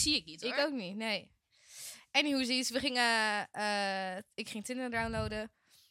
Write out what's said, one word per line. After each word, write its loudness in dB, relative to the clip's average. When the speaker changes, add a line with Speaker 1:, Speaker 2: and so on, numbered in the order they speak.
Speaker 1:
die 2
zie 2
ik -20
niet, -14
Speaker 2:
Ik -2
Speaker 1:
hoor. 2
Speaker 2:
ook -2
niet, -6
nee. -4
Anyhoosies, 2
we 0
gingen, 4
eh, 0
ik -8
ging -6
Tinder -4
downloaden. -2